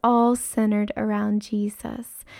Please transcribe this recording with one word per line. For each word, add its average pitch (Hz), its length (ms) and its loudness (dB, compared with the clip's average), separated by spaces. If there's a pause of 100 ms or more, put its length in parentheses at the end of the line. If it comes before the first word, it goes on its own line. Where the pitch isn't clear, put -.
all 240 320 4
centered 214 640 0
around 208 460 0
Jesus. - 840 -6 (160)